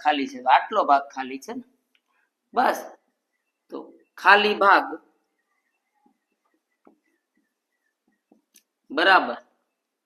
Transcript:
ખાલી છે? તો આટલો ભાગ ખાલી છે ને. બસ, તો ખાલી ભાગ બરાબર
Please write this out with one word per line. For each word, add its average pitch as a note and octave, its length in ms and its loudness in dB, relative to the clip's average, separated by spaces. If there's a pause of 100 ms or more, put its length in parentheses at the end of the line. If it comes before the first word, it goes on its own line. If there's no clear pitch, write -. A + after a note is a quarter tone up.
ખાલી D3 240 -2
છે? B2+ 160 -14
તો B2+ 60 -6
આટલો E3+ 360 2
ભાગ C#3+ 300 2
ખાલી C3 240 -12
છે G#3 140 -16
ને. B3+ 100 -14 (920)
બસ, A3+ 300 -2 (840)
તો - 240 -18 (240)
ખાલી G#3 380 4
ભાગ E3+ 460 2 (4000)
બરાબર D#3+ 440 0 (720)